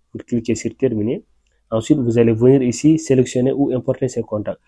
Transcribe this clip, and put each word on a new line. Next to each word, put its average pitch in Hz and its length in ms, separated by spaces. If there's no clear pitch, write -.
Vous 113 120
cliquez 117 300
sur 110 220
Terminer. 123 480
Ensuite, 113 280
vous 120 200
allez 117 140
venir 127 300
ici, 143 380
sélectionner 131 500
ou 131 240
importer 127 320
ces 120 160
contacts. 104 460